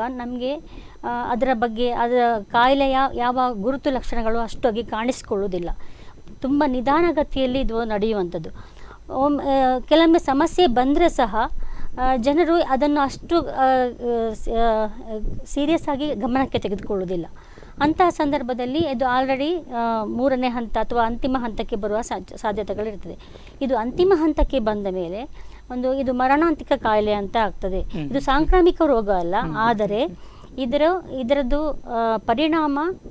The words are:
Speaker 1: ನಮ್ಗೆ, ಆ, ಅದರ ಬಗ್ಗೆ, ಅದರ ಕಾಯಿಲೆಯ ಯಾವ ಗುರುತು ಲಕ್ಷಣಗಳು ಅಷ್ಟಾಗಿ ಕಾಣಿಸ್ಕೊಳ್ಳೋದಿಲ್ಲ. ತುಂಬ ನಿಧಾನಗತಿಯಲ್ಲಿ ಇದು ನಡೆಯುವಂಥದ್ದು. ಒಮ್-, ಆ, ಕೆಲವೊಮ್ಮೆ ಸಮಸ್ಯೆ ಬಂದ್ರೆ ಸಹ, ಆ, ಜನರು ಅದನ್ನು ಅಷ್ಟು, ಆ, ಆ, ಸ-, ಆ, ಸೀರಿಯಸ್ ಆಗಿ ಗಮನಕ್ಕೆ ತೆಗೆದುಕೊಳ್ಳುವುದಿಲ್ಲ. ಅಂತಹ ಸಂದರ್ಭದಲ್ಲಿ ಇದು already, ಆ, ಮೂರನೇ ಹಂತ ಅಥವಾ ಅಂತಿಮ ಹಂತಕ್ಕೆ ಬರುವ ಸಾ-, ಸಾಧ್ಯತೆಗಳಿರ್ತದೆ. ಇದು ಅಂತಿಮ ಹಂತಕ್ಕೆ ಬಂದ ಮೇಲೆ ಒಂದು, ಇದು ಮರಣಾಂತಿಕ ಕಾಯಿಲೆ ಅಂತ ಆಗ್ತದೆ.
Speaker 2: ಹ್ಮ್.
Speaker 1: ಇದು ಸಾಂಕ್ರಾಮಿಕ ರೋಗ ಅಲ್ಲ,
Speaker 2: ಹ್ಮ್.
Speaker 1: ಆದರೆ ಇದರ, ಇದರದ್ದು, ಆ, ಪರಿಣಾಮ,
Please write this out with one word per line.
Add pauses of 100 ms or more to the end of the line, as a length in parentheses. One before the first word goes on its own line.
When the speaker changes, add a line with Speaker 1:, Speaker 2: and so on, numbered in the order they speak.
Speaker 1:
ನಮ್ಗೆ,
ಆ,
ಅದರ
ಬಗ್ಗೆ,
ಅದರ
ಕಾಯಿಲೆಯ (180)
ಯಾವ (120)
ಗುರುತು
ಲಕ್ಷಣಗಳು
ಅಷ್ಟಾಗಿ
ಕಾಣಿಸ್ಕೊಳ್ಳೋದಿಲ್ಲ. (680)
ತುಂಬ
ನಿಧಾನಗತಿಯಲ್ಲಿ
ಇದು
ನಡೆಯುವಂಥದ್ದು. (300)
ಒಮ್-,
ಆ,
ಕೆಲವೊಮ್ಮೆ
ಸಮಸ್ಯೆ
ಬಂದ್ರೆ
ಸಹ, (640)
ಆ,
ಜನರು
ಅದನ್ನು
ಅಷ್ಟು,
ಆ,
ಆ,
ಸ-,
ಆ,
ಸೀರಿಯಸ್
ಆಗಿ
ಗಮನಕ್ಕೆ
ತೆಗೆದುಕೊಳ್ಳುವುದಿಲ್ಲ. (540)
ಅಂತಹ
ಸಂದರ್ಭದಲ್ಲಿ
ಇದು
already,
ಆ,
ಮೂರನೇ
ಹಂತ
ಅಥವಾ
ಅಂತಿಮ
ಹಂತಕ್ಕೆ
ಬರುವ
ಸಾ-,
ಸಾಧ್ಯತೆಗಳಿರ್ತದೆ. (420)
ಇದು
ಅಂತಿಮ
ಹಂತಕ್ಕೆ
ಬಂದ
ಮೇಲೆ (420)
ಒಂದು,
ಇದು
ಮರಣಾಂತಿಕ
ಕಾಯಿಲೆ
ಅಂತ
ಆಗ್ತದೆ.
Speaker 2:
ಹ್ಮ್.
Speaker 1:
ಇದು
ಸಾಂಕ್ರಾಮಿಕ
ರೋಗ
ಅಲ್ಲ,
Speaker 2:
ಹ್ಮ್.
Speaker 1:
ಆದರೆ (280)
ಇದರ, (380)
ಇದರದ್ದು,
ಆ,
ಪರಿಣಾಮ, (320)